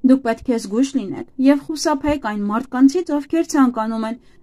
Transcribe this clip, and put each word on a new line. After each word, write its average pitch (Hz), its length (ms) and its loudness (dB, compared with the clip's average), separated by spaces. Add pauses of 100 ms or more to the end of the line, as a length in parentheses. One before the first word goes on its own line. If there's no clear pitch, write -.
Դուք 262 180 2
պետք 226 260 -6
է 240 100 -2
զգույշ 220 320 -2
լինեք 190 380 -8 (100)
և 277 220 4
խուսափեք 285 640 -4
այն 208 160 -4
մարդկանցից, 262 680 2
ովքեր 294 360 -2
ցանկանում 226 600 0
են 233 100 -8 (260)